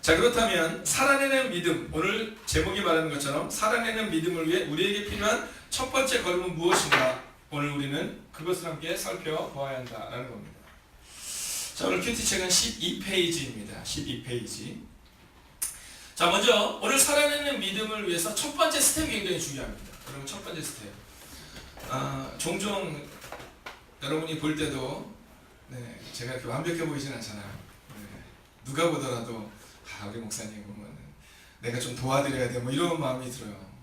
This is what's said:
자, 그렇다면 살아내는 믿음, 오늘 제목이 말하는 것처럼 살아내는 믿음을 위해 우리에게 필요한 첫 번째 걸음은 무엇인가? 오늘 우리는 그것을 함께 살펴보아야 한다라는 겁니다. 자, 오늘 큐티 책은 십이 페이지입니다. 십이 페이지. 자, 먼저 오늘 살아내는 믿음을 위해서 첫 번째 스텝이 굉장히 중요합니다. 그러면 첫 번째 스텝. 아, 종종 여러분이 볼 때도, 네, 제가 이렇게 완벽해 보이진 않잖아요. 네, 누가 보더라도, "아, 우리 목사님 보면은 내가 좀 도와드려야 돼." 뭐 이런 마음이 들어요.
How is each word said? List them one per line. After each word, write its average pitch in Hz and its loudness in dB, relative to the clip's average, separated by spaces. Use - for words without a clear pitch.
자, 160 6
그렇다면 190 4
살아내는 269 6
믿음, 170 0
오늘 208 0
제목이 190 2
말하는 160 4
것처럼 143 -2
살아내는 220 2
믿음을 160 2
위해 175 4
우리에게 202 0
필요한 208 2
첫 - -2
번째 262 4
걸음은 180 0
무엇인가? - 4
오늘 147 0
우리는 143 -2
그것을 175 -2
함께 160 -4
살펴보아야 156 -4
한다라는 - -8
겁니다. 104 -14
자, - -2
오늘 180 2
큐티 233 0
책은 190 2
십이 180 2
페이지입니다. 139 -2
십이 - -4
페이지. 117 -6
자, 170 6
먼저 208 6
오늘 247 4
살아내는 294 4
믿음을 214 -2
위해서 165 0
첫 294 -2
번째 302 4
스텝이 - 4
굉장히 180 -2
중요합니다. - -8
그러면 135 -10
첫 - -10
번째 160 -8
스텝. - -10
아, 135 -4
종종 185 -2
여러분이 156 -2
볼 151 0
때도, 131 -4
네, 120 -12
제가 123 -8
이렇게 120 -6
완벽해 160 0
보이진 139 -2
않잖아요. 104 -8
네, 104 -14
누가 151 2
보더라도, 120 -4
"아, 104 -8
우리 110 -8
목사님 107 -8
보면은 101 -14
내가 117 -2
좀 123 -4
도와드려야 127 2
돼." 123 -2
뭐 123 -2
이런 165 2
마음이 127 -2
들어요. 104 -10